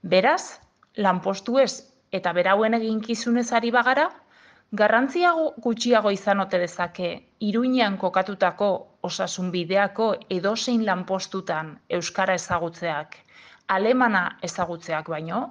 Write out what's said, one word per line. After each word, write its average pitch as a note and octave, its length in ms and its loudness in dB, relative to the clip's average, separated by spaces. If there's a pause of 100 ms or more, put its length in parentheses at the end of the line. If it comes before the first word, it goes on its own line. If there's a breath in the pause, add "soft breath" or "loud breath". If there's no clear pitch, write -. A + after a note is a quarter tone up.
Beraz, F#3+ 540 2 (380)
lanpostuez G3 960 0 (180)
eta F3+ 200 -2
berauen G3+ 460 4
eginkizunez A3+ 760 -2
ari A#3 180 2
bagara, B3+ 360 4 (680 soft breath)
garrantzia B3+ 640 4
gu-, D#4+ 220 0
gutxiago A3+ 580 2
izan G3 260 0
ote F#3+ 220 0
dezake F3 460 -6 (320)
Iruñean A3+ 580 0
kokatutako F#3+ 720 0 (340)
osasun F3+ 480 -4
bideako G3 580 0 (200)
edozein A3 580 0
lanpostutan F3+ 880 -4 (140)
euskara F#3 500 -2
ezagutzeak E3 800 -6 (500 loud breath)
alemana G#3+ 560 2 (160)
ezagutzeak E3+ 680 -6
baino? E3 300 -4 (100)